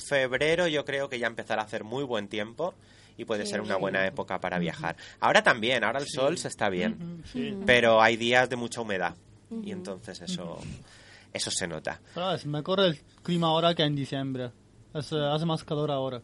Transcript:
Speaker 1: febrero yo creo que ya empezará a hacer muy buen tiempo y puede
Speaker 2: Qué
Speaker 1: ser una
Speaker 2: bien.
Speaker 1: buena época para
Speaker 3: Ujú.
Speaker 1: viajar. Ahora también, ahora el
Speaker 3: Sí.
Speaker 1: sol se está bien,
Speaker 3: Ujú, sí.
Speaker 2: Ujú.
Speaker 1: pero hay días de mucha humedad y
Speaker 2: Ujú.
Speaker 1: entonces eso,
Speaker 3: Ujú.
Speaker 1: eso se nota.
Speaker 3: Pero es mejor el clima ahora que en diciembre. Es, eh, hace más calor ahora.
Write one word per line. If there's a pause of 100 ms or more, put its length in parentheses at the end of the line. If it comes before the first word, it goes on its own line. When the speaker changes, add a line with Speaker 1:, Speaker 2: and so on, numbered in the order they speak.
Speaker 1:
febrero
yo
creo
que
ya
empezará
a
hacer
muy
buen
tiempo (420)
y
puede
Speaker 2:
Qué
Speaker 1:
ser
una
Speaker 2:
bien.
Speaker 1:
buena
época
para
Speaker 3:
Ujú.
Speaker 1:
viajar. (240)
Ahora
también,
ahora
el
Speaker 3:
Sí.
Speaker 1:
sol
se
está
bien, (300)
Speaker 3:
Ujú,
sí.
Speaker 2:
Ujú.
Speaker 1:
pero
hay
días
de
mucha
humedad (340)
y
Speaker 2:
Ujú.
Speaker 1:
entonces
eso,
Speaker 3:
Ujú. (680)
Speaker 1:
eso
se
nota. (140)
Speaker 3:
Pero
es
mejor
el (260)
clima
ahora
que
en
diciembre. (420)
Es,
eh, (160)
hace
más
calor
ahora.